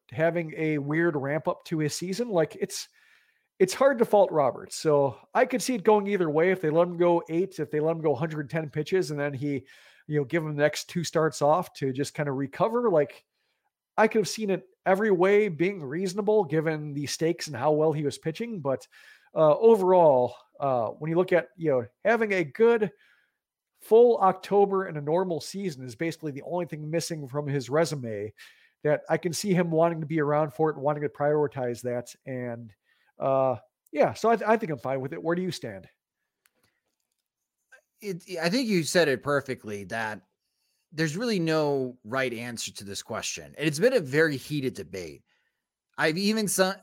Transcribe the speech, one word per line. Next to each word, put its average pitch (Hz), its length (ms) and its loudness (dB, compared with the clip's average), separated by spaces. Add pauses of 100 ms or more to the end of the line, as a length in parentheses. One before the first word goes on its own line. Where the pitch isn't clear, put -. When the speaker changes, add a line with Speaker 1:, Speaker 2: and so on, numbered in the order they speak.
(100)
Speaker 1:
having 160 460 -2
a 156 220 -2
weird 151 380 0
ramp 139 320 -4
up - 180 -6
to 160 120 -4
his 151 160 -2
season, 190 340 -6
like, 170 320 0
it's, - 280 -8 (720)
it's 185 140 2
hard 269 240 2
to 233 60 2
fault 196 280 4
Roberts. 139 440 -2
So 143 400 2 (180)
I 233 100 4
could 240 180 -2
see 254 120 -2
it 185 100 -6
going 208 240 4
either 180 220 0
way. 160 200 2
If 185 100 0
they 156 100 0
let 170 180 4
him 175 80 -8
go 170 320 4
eight, 175 300 -2
if 147 120 -6
they 151 100 -2
let 160 160 0
him 160 60 -10
go 151 120 2
hundred 151 340 -4
ten 160 220 -6
pitches, 151 400 -2
and 147 100 -6
then 143 140 -4
he, 135 300 -4 (420)
you 151 120 -2
know, 143 60 2
give 160 180 -2
him 156 140 -6
the 147 60 -2
next - 260 2
two 170 160 -4
starts 160 380 0
off 160 320 2
to 135 180 -4
just 139 220 -6
kinda 143 180 -4
recover, 208 580 -2
like, 151 340 0 (720)
I 214 100 6
could 220 120 0
have 185 80 0
seen 220 200 -4
it 180 140 0 (240)
every 196 240 4
way 202 380 4
being 170 360 -2
reasonable 196 600 0
given 151 500 -2
the 143 120 -6
stakes 165 420 -4
and 147 80 -10
how 143 160 2
well 151 200 2
he 151 100 -4
was 139 140 -4
pitching. 208 440 -8
But, 131 260 -4 (480)
uh, 151 240 6
overall, 180 800 6 (220)
uh, 127 300 0
when 156 220 -6
you 165 80 0
look 185 160 2
at, 165 140 2 (100)
you 160 120 -2
know, 123 160 0 (180)
having 220 280 2
a 185 120 0
good 220 460 2 (920)
full 233 360 8
October 196 680 2
and 165 100 -8
a 147 60 -6
normal 170 380 -2
season 165 440 -8
is 123 100 -12
basically 156 380 -6
the 131 140 -12
only 170 180 -4
thing 151 260 -10
missing 156 380 -4
from 147 180 -6
his 135 220 -4
resume 120 640 -2 (520)
that 147 260 2
I 160 80 2
can 170 160 -4
see 208 180 -2
him 170 180 2
wanting 160 300 2
to 156 60 -6
be 156 160 -2
around 147 320 0
for 160 160 0
it, 151 80 -6
wanting 147 240 -2
to 143 80 -4
prioritize 143 720 -2
that. 120 320 -6 (100)
And, 120 480 -10 (460)
uh, 135 380 0 (360)
yeah, 214 220 2
so 220 160 0
I, 233 60 2
th-, 208 120 -4
I 226 80 4
think 208 160 -4
I'm 131 60 -6
fine 131 240 -4
with 139 100 -8
it. 175 100 -10
Where 165 140 -2
do 180 60 -2
you 185 80 -4
stand? 104 360 -12 (2250)
Speaker 2:
It, 190 220 -8 (200)
I 170 60 0
think 233 200 0
you 180 140 2
said 160 260 2
it 131 140 0
perfectly, 117 640 -4
that 107 380 -8 (720)
there's 156 240 -2
really 226 220 -2
no 147 640 0
right 127 300 -4
answer 113 400 -10
to - 120 -18
this 98 180 -10
question. 82 560 -10
And 147 80 -4
it's 147 120 -2
been 196 140 4
a 180 80 2
very 147 360 0
heated 131 380 -6
debate. 87 480 -12 (760)
I've 156 180 0
even 208 320 0
some, 190 340 0